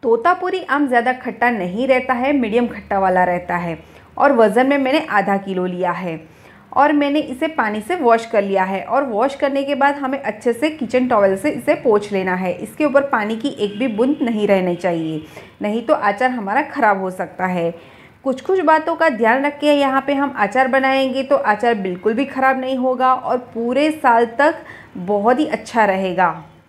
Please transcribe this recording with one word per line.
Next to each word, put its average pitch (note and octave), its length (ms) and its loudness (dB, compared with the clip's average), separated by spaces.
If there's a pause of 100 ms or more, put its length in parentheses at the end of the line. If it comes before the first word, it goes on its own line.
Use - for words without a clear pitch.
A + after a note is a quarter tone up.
तोतापुरी F4+ 600 0
आम C#4+ 240 0
ज़्यादा A#3+ 260 2
खट्टा A#3+ 360 -2
नहीं G#3 380 -4
रहता B3+ 260 2
है, B3+ 180 0
मीडियम A#3+ 340 2
खट्टा - 320 -4
वाला F#3 260 4
रहता F3+ 320 -2
है E3+ 220 -6 (380)
और C#4+ 180 4
वज़न A3+ 320 4
में C#4+ 120 2
मैंने C#4 300 0
आधा G3 300 0
किलो F#3 280 -4
लिया F3+ 260 -2
है E3+ 280 -6 (520)
और D4 200 4
मैंने C#4+ 280 2
इसे D4 280 -6
पानी G#3+ 320 -4
से F4 160 -4
वॉश A#3 300 4
कर G#3 160 0
लिया G3 220 0
है। F#3+ 180 -4
और C4+ 220 0
वॉश B3+ 300 -2
करने C#4 300 -2
के C#4+ 100 -2
बाद C#4 220 2
हमें C4+ 240 -4
अच्छे A3 320 -4
से C#4+ 180 0
किचन B3+ 380 -2
टॉवल G3+ 280 4
से G3 140 -2
इसे C4 260 0
पोंछ G#3 360 0
लेना F#3+ 220 -2
है। F#3 200 -2
इसके - 300 -6
ऊपर C#4+ 240 4
पानी A3 280 -2
की B3 120 -4 (100)
एक G3+ 200 -4
भी B3+ 100 0
बूंद B3 340 0
नहीं A3 260 -2
रहनी F#3 280 2
चाहिए, E3 440 -4 (420)
नहीं G#3+ 200 -2
तो A3+ 120 2
अचार G#3 360 0
हमारा A#3 340 -2
ख़राब A3 360 0
हो F#3+ 100 -2
सकता F#3 360 -6
है। E3+ 280 -2 (500)
कुछ C4 160 -2
कुछ F#4+ 220 0
बातों D#4+ 340 2
का E4 140 2
ध्यान A#3 360 2
रख D4 140 -4
के D4 120 2
यहाँ C4+ 340 2
पे C#4+ 80 0
हम C#4 240 -2
अचार B3 300 2
बनाएंगे C4+ 540 0
तो C4+ 140 2
अचार A#3 400 2
बिल्कुल F#3+ 380 -2
भी C4+ 100 0
ख़राब C4 360 0
नहीं C4 160 -4
होगा B3+ 380 0
और B3+ 240 -4 (160)
पूरे B3+ 380 0
साल A#3+ 340 2 (120)
तक D#4 260 2 (320)
बहुत G#3 420 0
ही D4+ 100 2
अच्छा A3 360 0
रहेगा। F#3 500 0 (340)